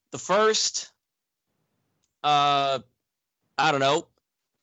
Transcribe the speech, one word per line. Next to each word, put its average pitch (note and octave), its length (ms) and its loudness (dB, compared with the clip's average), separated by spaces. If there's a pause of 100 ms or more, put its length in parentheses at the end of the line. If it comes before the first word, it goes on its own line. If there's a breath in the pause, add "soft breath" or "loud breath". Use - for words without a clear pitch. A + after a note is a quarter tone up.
(120)
the C#3+ 60 -10
first, - 720 0 (1300)
uh, C#3+ 540 0 (800)
I D3 120 2
don't C#3 100 -2
know, C#3 260 0 (560)